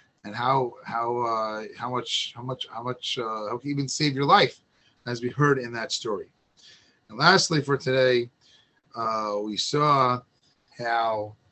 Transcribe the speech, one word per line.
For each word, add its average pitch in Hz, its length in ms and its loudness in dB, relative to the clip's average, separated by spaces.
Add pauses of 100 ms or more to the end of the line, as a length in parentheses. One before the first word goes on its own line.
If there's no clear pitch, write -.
(240)
and 104 100 -12
how, 123 400 0 (100)
how, 117 340 -4
uh, 110 460 -2 (140)
how 120 100 -8
much, - 460 -4
how 117 80 -14
much, 127 260 -8
how 113 140 -10
much, 123 340 -6
uh, 110 320 -6
how 107 60 -4
it 123 60 -6
can 143 100 -6
even 139 180 -2
save 147 260 -2
your 139 100 2
life, 175 360 6 (460)
as 120 160 -4
we 123 60 -2
heard 139 320 2
in 120 120 -8
that 113 200 -6
story. 101 400 -6 (760)
And 110 80 -16
lastly, 160 460 4
for 139 140 0
today, 127 520 2 (680)
uh, 110 440 -2
we 107 160 -6
saw 135 640 2 (560)
how, 113 600 -2 (160)